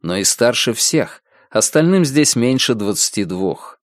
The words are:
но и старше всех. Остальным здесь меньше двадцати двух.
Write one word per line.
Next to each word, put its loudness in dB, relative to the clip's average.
но -6
и -4
старше 0
всех. -2
Остальным 2
здесь 2
меньше 2
двадцати -2
двух. -6